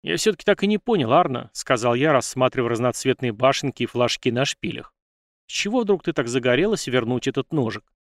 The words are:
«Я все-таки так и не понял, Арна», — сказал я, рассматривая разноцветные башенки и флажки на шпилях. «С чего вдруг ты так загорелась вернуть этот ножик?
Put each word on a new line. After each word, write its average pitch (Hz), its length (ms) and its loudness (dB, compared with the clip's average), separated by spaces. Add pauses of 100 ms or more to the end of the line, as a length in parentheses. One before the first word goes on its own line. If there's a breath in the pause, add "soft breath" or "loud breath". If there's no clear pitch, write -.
«Я 170 160 -4
все-таки - 260 -2
так 202 200 2
и 196 40 0
не 208 120 2
понял, 147 340 0
Арна», — 135 400 0
сказал 120 400 0
я, 143 200 2
рассматривая 127 580 0
разноцветные 123 600 0
башенки 127 520 0
и - 20 -2
флажки 120 460 -2
на 120 120 0
шпилях. - 480 -8 (540)
«С - 60 -20
чего 233 300 -2
вдруг 202 200 2
ты 165 120 -4
так 127 140 -2
загорелась 131 600 0
вернуть 123 400 0
этот 135 260 -4
ножик? 117 400 -4 (100)